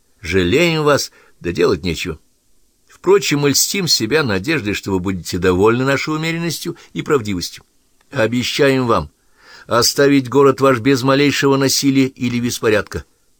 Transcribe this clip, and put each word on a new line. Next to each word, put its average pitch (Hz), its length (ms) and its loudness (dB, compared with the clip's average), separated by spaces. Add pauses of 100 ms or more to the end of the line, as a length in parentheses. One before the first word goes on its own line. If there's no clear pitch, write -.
(220)
Жалеем 95 640 0
вас, 143 280 0 (300)
да 87 100 -6
делать 87 320 0
нечего. 82 340 -6 (680)
Впрочем, 175 520 0
мы 143 120 2
льстим 180 380 -2
себя 139 340 0
надеждой, 104 500 -2
что 101 180 -6
вы 95 80 0
будете 92 380 -6
довольны 95 460 2
нашей 139 320 -2
умеренностью 165 640 -6 (160)
и - 80 -6
правдивостью. 107 640 -4 (440)
Обещаем 127 760 0
вам — 92 240 0 (560)
оставить 131 640 2
город 135 320 4
ваш 131 180 2
без 123 240 0
малейшего 135 540 2
насилия 135 500 2
или 120 320 -4
беспорядка, 110 640 -2 (360)